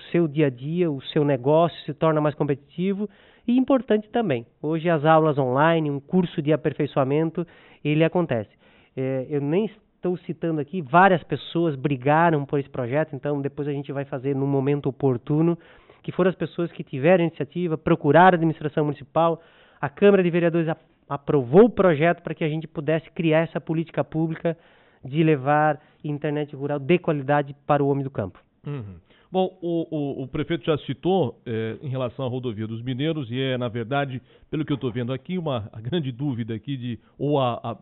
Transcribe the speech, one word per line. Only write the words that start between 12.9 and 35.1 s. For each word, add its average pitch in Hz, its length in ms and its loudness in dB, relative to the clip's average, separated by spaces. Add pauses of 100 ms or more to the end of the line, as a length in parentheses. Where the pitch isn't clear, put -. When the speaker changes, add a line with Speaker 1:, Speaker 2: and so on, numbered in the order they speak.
Speaker 1:
então 143 280 -4
depois 139 240 -6
a 147 60 -4
gente 139 180 -8
vai 139 140 -8
fazer 139 320 -4
no 139 100 0
momento 139 420 0
oportuno, 147 680 0 (460)
que 156 80 -8
foram 185 180 2
as 175 60 -6
pessoas 170 340 -6
que - 140 -14
tiveram 165 400 2
a - 20 2
iniciativa, 160 500 -4
procuraram 165 600 6
a - 20 -4
administração 156 460 -2
municipal, 156 580 -2 (380)
a 147 80 -4
Câmara 202 340 4
de 175 80 2
Vereadores 165 380 0
a-, 160 80 -4 (320)
aprovou 143 560 4
o 233 60 6
projeto 170 520 2
para 165 120 -10
que 175 100 -6
a 156 40 -2
gente 156 180 -4
pudesse 156 440 -4
criar 160 300 2
essa 165 200 -4
política 160 440 -4
pública 160 520 -4 (480)
de 139 180 -2
levar 147 580 2 (240)
internet 147 500 -4
rural 143 240 -4
de 143 200 0
qualidade 143 560 -2 (120)
para 143 160 2
o 139 60 2
homem 139 140 0
do 135 80 -8
campo. 101 300 -8 (260)
Speaker 2:
Uhum. 113 300 -12 (340)
Bom, 185 300 -2
o, 170 300 -4
o, 143 320 -4
o 131 60 -10
prefeito 151 360 -4
já 151 140 0
citou, 160 640 -2
é, 113 380 -6
em 147 60 -10
relação 131 360 -6
à 127 40 -4
rodovia 117 380 -6
dos 113 160 -10
Mineiros, 131 480 -4
e 123 100 -4
é, 131 180 -2
na 123 100 -4
verdade, 127 540 -6 (260)
pelo 156 160 -4
que 151 80 -4
eu 135 60 -2
tô 127 120 -4
vendo 123 220 -6